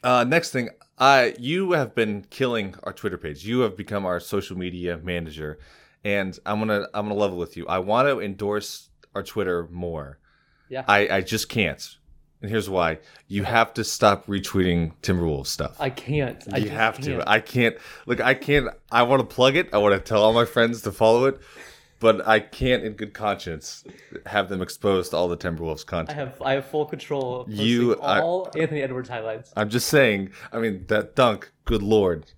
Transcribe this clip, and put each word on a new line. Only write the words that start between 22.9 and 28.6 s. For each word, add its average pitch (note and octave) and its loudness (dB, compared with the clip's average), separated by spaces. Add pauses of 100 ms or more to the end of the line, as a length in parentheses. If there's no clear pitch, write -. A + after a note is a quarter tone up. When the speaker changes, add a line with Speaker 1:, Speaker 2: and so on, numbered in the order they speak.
Speaker 1:
good G#2 -10
conscience G2 -6 (400)
have G2+ -2
them F#2 -4
exposed F#2 0
to - -4
all F2 2
the F2 -4
Timberwolves D#2+ -6
content. F#2 -6
Speaker 2:
I - -6
have, C3 -10
I C3 0
have C#3 -4
full D3+ -2
control C3 -6
of B2 -12
posting G#2 -4
Speaker 1:
You, A#2+ 4
I, G#2 2
Speaker 2:
all F3 -2
Anthony D3+ -2